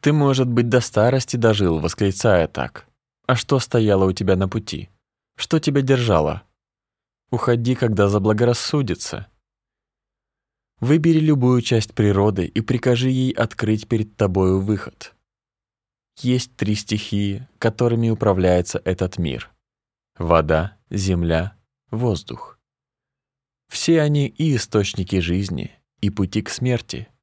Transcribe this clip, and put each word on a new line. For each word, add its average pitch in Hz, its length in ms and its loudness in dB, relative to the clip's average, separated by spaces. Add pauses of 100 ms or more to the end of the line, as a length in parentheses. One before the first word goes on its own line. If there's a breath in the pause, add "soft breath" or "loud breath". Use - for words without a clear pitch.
Ты, 147 120 2
может 139 360 2
быть, 120 200 0
до 123 120 4
старости 123 560 0
дожил, 104 420 2
восклицая 90 680 0
так. - 400 -10 (380)
А 127 100 2
что 131 240 0
стояло 104 440 2
у 95 80 2
тебя 95 220 0
на 95 140 0
пути? 95 400 -8 (480)
Что - 240 -2
тебя 143 200 0
держало? 113 640 2 (880)
Уходи, 120 460 0
когда 104 320 2
заблагорассудится. 107 1200 -2 (1500)
Выбери 156 400 2
любую 127 420 2
часть 113 320 -2
природы 101 520 2
и - 140 -4
прикажи 123 500 0
ей 131 220 0
открыть 110 540 -4
перед 107 300 -4
тобою 95 440 2
выход. - 540 -6 (1040)
Есть 127 380 -2
три 107 180 -2
стихии, 104 720 -6 (100)
которыми 117 520 0
управляется 92 720 2
этот 92 340 -4
мир: 71 320 -6 (680)
вода, 82 600 2 (140)
земля, 87 680 -2 (340)
воздух. 110 680 -6 (1080)
Все - 320 0
они 147 280 2
и 151 280 0
источники 101 640 -2
жизни, 87 520 -4 (280)
и 104 100 0
пути 101 320 -4
к - 80 -10
смерти. - 580 -4 (140)